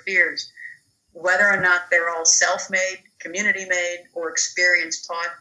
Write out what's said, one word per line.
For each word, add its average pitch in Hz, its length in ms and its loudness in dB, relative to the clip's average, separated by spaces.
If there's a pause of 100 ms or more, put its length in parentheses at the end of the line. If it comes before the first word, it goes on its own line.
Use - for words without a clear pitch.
fears, 175 460 0 (600)
whether 185 340 2
or 190 140 2
not 180 300 2
they're 170 180 2
all 165 160 -4
self-made, 185 760 0 (200)
community-made, 180 960 -2
or 165 160 -6
experience-taught. 170 1000 0 (120)